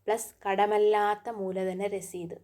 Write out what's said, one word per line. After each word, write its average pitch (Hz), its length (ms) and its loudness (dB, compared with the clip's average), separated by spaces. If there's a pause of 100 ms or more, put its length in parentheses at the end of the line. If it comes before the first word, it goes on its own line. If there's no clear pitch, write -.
പ്ലസ് 226 360 -2
കടമല്ലാത്ത 208 880 2
മൂലധന 190 560 -4
രസീത്. 180 580 -8